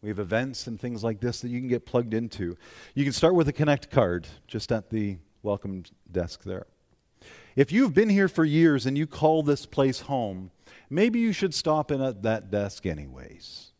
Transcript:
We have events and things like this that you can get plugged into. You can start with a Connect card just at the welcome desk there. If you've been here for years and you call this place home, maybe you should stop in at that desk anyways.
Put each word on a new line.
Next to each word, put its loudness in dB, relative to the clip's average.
We -8
have -6
events -4
and -10
things -8
like -2
this -4
that -8
you -6
can -8
get -2
plugged 0
into. -4
You 0
can -2
start 4
with 4
a -2
Connect 0
card 2
just -6
at -4
the -4
welcome -6
desk -4
there. -10
If 4
you've 4
been 4
here 6
for 2
years 4
and 0
you 0
call 2
this 0
place 0
home, -6
maybe 0
you 2
should -2
stop 0
in 0
at -4
that -2
desk -4
anyways. -12